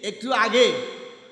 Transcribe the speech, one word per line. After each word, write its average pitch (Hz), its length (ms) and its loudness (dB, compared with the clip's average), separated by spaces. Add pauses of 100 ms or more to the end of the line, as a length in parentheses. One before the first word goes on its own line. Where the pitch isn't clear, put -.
একটু 226 300 -6
আগে 226 400 4 (600)